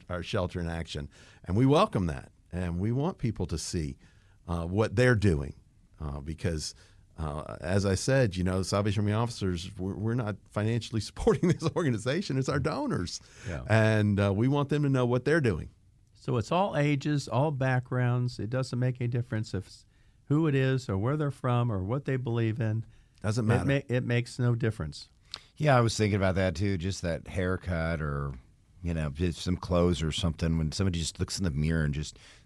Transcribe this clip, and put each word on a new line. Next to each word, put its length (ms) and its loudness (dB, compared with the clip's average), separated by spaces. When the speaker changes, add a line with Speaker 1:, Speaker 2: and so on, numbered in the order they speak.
Speaker 1:
our 120 -4
shelter 380 -2
in 80 -2
action. 400 -6
And 100 0
we 80 6
welcome 420 4
that. 240 -6
And 260 -4
we 140 -2
want 240 -2
people 300 -4
to 120 -4
see, 380 -6
uh, 200 -4
what 300 0
they're 180 6
doing, 400 2
uh, 220 -8
because, 540 -6
uh, 420 -8
as 260 0
I 80 2
said, 420 2
you 80 0
know, 180 0
Salvation 400 0
Army 100 2
officers, 640 -2
we're, 160 -4
we're 200 -2
not 220 -2
financially 500 -2
<laughs> 100 -6
supporting 380 2
this 180 2
organization. 600 0
It's 140 -2
our 80 0
donors. 600 -2
Speaker 2:
Yeah. 200 -6
Speaker 1:
And, 520 4
uh, 140 4
we 140 2
want 200 2
them 140 0
to 80 2
know 160 4
what 180 2
they're 160 4
doing. 300 0
Speaker 2:
So 180 -2
it's 140 -2
all 240 2
ages, 520 0
all 240 2
backgrounds. 840 0
It 120 -6
doesn't 280 -4
make 220 0
any 80 -2
difference 460 -4
if 120 -4
s-, 200 -20
who 220 2
it 80 2
is 340 2
or 100 0
where 180 0
they're 140 -2
from 400 0
or 140 -2
what 200 -2
they 120 -2
believe 440 0
in. 240 0
Speaker 1:
Doesn't 220 0
Speaker 2:
It 40 2
Speaker 1:
matter. 180 4
Speaker 2:
ma-, 300 0
it 80 0
makes 340 -2
no 160 2
difference. 540 -4
Speaker 3:
Yeah, 200 4
I 60 6
was 140 2
thinking 200 4
about 180 4
that 220 2
too, 220 0
just 240 -4
that 260 -4
haircut 760 -2
or, 300 -2
you 100 -2
know, 180 -2
just 300 -2
some 160 0
clothes 460 2
or 80 0
something. 480 0
When 140 -2
somebody 260 0
just 220 -4
looks 180 -4
in 60 -2
the 60 0
mirror 340 0
and 100 0
just, 240 -8